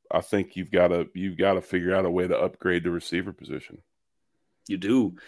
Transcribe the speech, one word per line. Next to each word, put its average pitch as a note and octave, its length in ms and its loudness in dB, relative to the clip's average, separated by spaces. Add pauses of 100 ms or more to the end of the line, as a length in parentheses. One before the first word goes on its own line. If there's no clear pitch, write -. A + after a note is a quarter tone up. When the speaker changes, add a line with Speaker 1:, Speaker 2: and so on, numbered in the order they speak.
(100)
Speaker 1:
I E2+ 100 2
think - 360 -2
you've F2 160 -6
gotta, F2 420 4
you've F2+ 240 -6
gotta F#2+ 220 2
figure F2+ 340 -2
out F#2+ 120 2
a E2+ 40 0
way F2+ 160 0
to F#2 100 0
upgrade F2+ 460 0
the F2 80 -2
receiver F2 420 -4
position. C#2 460 -14 (880)
Speaker 2:
You G2 120 -4
do. G2+ 360 2 (140)